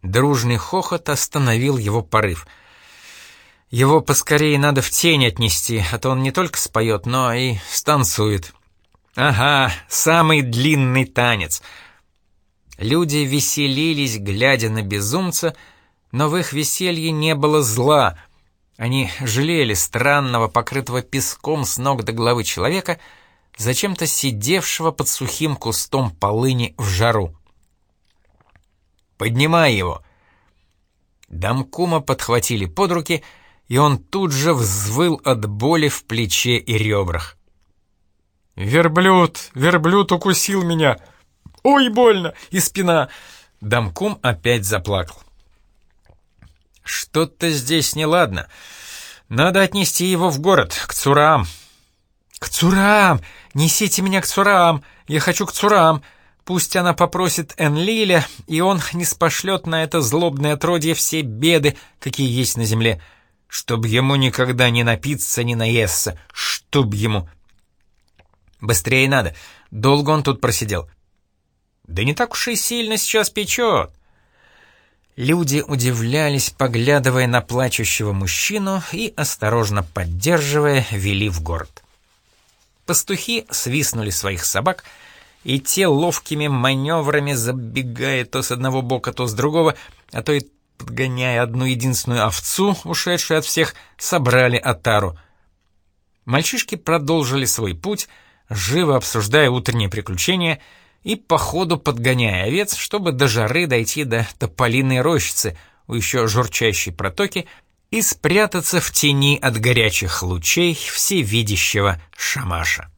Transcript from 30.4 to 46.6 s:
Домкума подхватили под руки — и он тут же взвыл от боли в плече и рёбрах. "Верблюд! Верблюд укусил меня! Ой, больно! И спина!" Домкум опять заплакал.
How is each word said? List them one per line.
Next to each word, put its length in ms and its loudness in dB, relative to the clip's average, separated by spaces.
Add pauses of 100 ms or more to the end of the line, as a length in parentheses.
Домкума 720 -2
подхватили 680 0
под 260 0
руки — 300 -4 (460)
и 100 2
он 200 4
тут 340 -2
же 200 2
взвыл 720 0
от 220 0
боли 420 2
в 160 -4
плече 520 0
и 200 -2
рёбрах. 600 -2 (1200)
"Верблюд! 960 4
Верблюд 580 4
укусил 500 0
меня! 360 2 (640)
Ой, 260 6
больно! 460 4 (160)
И 100 0
спина!" 480 0 (520)
Домкум 600 -2
опять 420 0
заплакал. 580 -4 (1600)